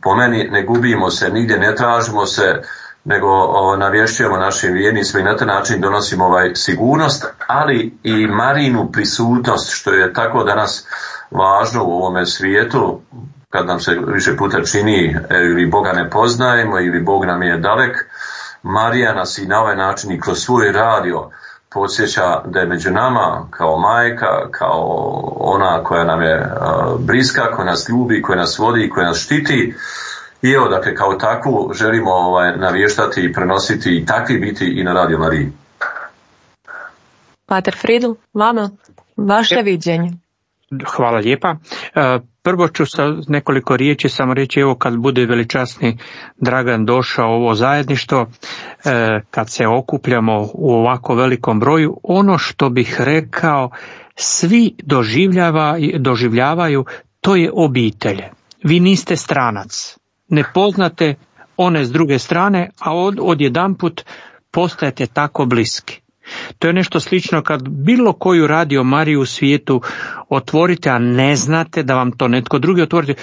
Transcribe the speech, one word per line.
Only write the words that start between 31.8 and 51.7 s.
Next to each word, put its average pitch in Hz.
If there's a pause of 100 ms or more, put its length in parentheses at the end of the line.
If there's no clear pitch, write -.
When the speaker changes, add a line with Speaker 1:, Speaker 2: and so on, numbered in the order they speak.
Speaker 1:
ovaj, 90
navještati 98
i 87
prenositi 92
i 80
takvi 117
biti 101
i 90
na 90
Radio 80
Mariji. 78 (1900)
Speaker 2:
Pater 190
Friedl, 233 (220)
vama, 214 (480)
vaše 208
Speaker 3:
Ja. 240
Speaker 2:
viđenje. 175 (840)
Speaker 3:
Hvala 117
lijepa. 143 (400)
E, 127 (240)
prvo 175
ću -
sa - (240)
nekoliko 135
riječi 139
samo 131
reći, 135
evo, 135
kad 120
bude 123
veličasni 117 (400)
Dragan 120
došao 123
u 113
ovo 117
zajedništvo, 135 (580)
e, 113 (100)
kad 113
se 117
okupljamo 113
u 131
ovako 123
velikom 120
broju, 147